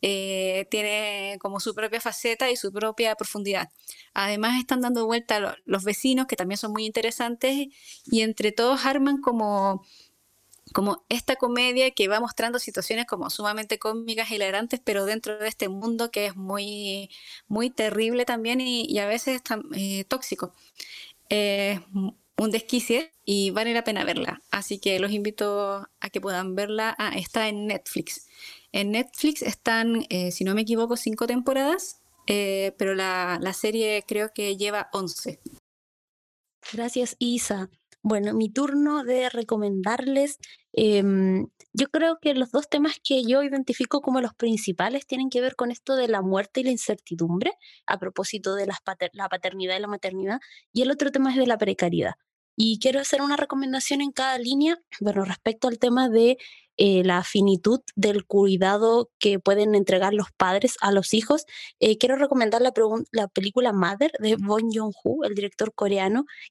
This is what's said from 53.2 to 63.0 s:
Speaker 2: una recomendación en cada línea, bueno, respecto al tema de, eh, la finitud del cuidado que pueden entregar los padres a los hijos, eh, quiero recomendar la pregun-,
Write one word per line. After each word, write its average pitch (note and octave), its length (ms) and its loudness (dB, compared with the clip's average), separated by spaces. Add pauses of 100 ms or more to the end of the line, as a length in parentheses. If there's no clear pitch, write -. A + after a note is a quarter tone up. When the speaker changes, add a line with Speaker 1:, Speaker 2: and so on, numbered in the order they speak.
Speaker 2:
una C#4+ 140 0
recomendación C4+ 680 0
en C#4+ 100 -2
cada C4 240 0
línea, C#4 420 2 (220)
bueno, G3+ 240 0
respecto A3 440 -2
al A#3 100 -2
tema B3 320 4
de, A#3 260 6 (400)
eh, F#3+ 280 6
la F3+ 200 4
finitud G3+ 560 4 (140)
del G#3 320 2
cuidado G3+ 920 4
que G3+ 200 4
pueden G#3 360 4
entregar G3 380 4
los G#3 200 0
padres F#3+ 480 2
a G3+ 120 2
los G3 220 2
hijos, A3+ 320 2 (320)
eh, G#3+ 180 6
quiero B3+ 200 2
recomendar B3+ 440 4
la B3+ 120 4
pregun-, A3+ 400 2